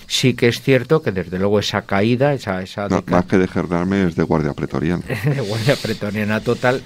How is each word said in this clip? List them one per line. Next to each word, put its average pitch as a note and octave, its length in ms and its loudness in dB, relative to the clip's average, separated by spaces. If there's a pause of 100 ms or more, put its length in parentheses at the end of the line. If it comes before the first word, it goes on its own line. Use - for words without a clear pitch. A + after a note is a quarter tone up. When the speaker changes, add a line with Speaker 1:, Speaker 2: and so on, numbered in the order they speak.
Speaker 1:
Sí B2 300 2
que A#2+ 120 2
es A#2 140 0
cierto C3+ 400 2
que A#2 100 -2
desde F2+ 280 -4
luego G2+ 180 2
esa G2+ 300 0
caída, A#2+ 480 2
esa... F#2 260 -6
esa G2+ 260 -8
Speaker 2:
No, F#2+ 140 0
Speaker 1:
deca- - 80 -12
Speaker 2:
más F2+ 160 4
que G2+ 140 4
de F#2 80 2
gendarme F2+ 600 0
es D#2+ 60 -6
de E2+ 60 0
guardia D2+ 320 2
pretoriana. - 220 -6
Speaker 1:
<laughs> - 0 -
De F#2+ 640 -2
guardia A2 420 0
pretoriana G#2+ 600 -2
total, B2 440 0